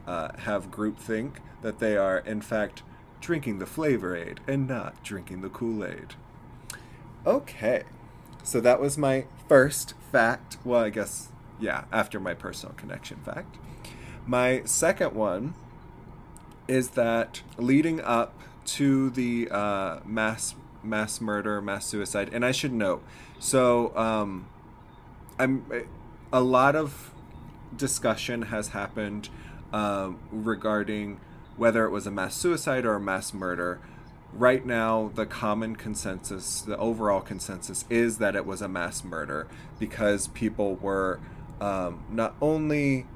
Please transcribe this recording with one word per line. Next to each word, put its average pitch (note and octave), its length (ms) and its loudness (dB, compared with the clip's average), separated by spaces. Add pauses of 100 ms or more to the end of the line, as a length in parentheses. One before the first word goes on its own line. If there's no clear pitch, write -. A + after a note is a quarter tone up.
uh, E2+ 340 -4
have G2 340 -2
groupthink, G#2+ 640 -4 (280)
that A2 160 -6
they G#2+ 180 4
are, F#2+ 220 4
in G#2+ 220 -4
fact, G#2 420 -2 (380)
drinking B2+ 400 -2
the F#2+ 60 -4
Flavor A2+ 500 2
Aid E2+ 320 -8
and C#3 180 2
not A2+ 380 -6
drinking F#2 380 -8
the F#2+ 60 -6
Kool-Aid. G#2 640 -4 (1080)
Okay. D3 600 2 (580)
So - 180 0
that A#2+ 200 8
was C#3+ 180 2
my C3+ 280 2 (220)
first C#3+ 460 8 (160)
fact. A#2+ 540 4
Well, A#2+ 180 6
I G#2+ 80 2
guess, G#2+ 380 -4 (320)
yeah, D#2+ 320 -2
after G#2 260 2
my F#2 160 -4
personal - 400 -10
connection - 500 -12
fact. - 340 -10 (680)
My B2+ 380 4
second F#3 500 2
one G#2+ 400 0 (1120)
is B2+ 240 2
that A#2 520 2 (140)
leading D3 440 4
up A#2 340 2 (300)
to C3+ 460 4
the, A#2+ 420 0
uh, G2 520 0
mass, A2 520 -2 (260)
mass G#2+ 380 -2
murder, G#2 420 0
mass G2+ 240 -4
suicide, G2+ 460 -2
and A#2+ 120 0
I B2 60 4
should C3 220 0
note, G2 320 2 (340)
so, A#2+ 580 4
um, G#2+ 500 0 (920)
I'm, C3 260 2 (680)
a B2+ 80 6
lot B2+ 340 8
of D3+ 380 -2 (640)
discussion A#2+ 680 0
has G#2+ 260 -2
happened, G#2 600 -4 (440)
um, G2+ 460 0 (140)
regarding G#2 880 -2 (360)
whether A2+ 280 6
it G2+ 60 2
was G2 160 -2
a G#2 40 -2
mass F#2+ 240 -2
suicide D3 520 2
or G#2+ 80 4
a G2+ 60 0
mass F#2+ 340 -2
murder. F2+ 440 -2 (540)
Right B2+ 320 6
now, A2+ 500 2
the G#2+ 120 0
common A2 500 -2
consensus, G2 840 -6
the G#2+ 160 -4
overall G#2+ 420 2
consensus, F#2 680 -8
is A#2 280 4
that G2+ 160 2
it F#2+ 120 0
was F#2+ 160 -6
a G2+ 60 -6
mass F2 360 -4
murder D#2 420 -6 (320)
because G#2 500 2
people G#2 480 0
were, F#2+ 440 0 (400)
um, F#2 500 -2
not A2 300 0
only D3 760 2